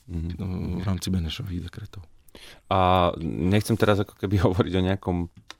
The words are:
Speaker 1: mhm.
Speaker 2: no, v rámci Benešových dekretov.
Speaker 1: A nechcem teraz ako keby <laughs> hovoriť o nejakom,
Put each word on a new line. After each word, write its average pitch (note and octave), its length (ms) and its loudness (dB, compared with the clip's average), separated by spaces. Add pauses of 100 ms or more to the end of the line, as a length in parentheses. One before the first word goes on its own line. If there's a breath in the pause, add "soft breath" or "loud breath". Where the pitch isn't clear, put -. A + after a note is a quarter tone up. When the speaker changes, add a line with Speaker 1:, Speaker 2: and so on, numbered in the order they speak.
Speaker 1:
mhm. E2+ 300 -6
Speaker 2:
no, F#2 100 -6 (320)
v F#2 60 -4
rámci F#2+ 240 -2
Benešových F2 640 -4
dekretov. - 340 -16 (640 loud breath)
Speaker 1:
A F#2 440 4 (100)
nechcem F2+ 540 2
teraz G2+ 240 4
ako - 180 -6
keby G2+ 220 0
<laughs> E2+ 60 4
hovoriť F#2 300 2
o F#2 60 2
nejakom, F#2 360 0 (420)